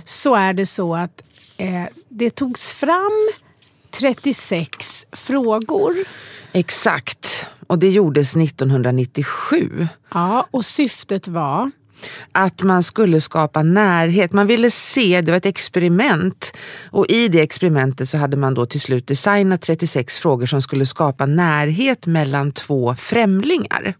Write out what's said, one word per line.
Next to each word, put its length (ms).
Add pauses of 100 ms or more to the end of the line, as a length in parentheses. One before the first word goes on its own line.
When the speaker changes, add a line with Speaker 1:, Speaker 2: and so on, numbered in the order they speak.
Speaker 1:
så 300
är 180
det 120
så 300
att, 260 (360)
eh, 260 (260)
det 200
togs 420
fram 580 (720)
trettiosex 1120
frågor. 840 (560)
Speaker 2:
Exakt. 920 (220)
Och 120
det 100
gjordes 460
nittonhundranittiosju. 1500 (260)
Speaker 1:
Ja, 380
och 140
syftet 640
var? 440 (600)
Speaker 2:
Att 320
man 200
skulle 380
skapa 420
närhet. 680
Man 140
ville 240
se, 500
det 100
var 60
ett 80
experiment. 1080 (380)
Och 180
i 180
det 140
experimentet 680
så 80
hade 200
man 160
då 120
till 160
slut 260
designat 540
trettiosex 580
frågor 260
som 160
skulle 240
skapa 400
närhet 840
mellan 440
två 440
främlingar. 1040